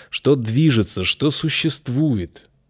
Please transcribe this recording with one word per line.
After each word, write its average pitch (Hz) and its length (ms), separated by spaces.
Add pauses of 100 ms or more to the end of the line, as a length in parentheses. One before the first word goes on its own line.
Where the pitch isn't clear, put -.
что - 280
движется, 113 680
что 139 260
существует. 143 1160 (220)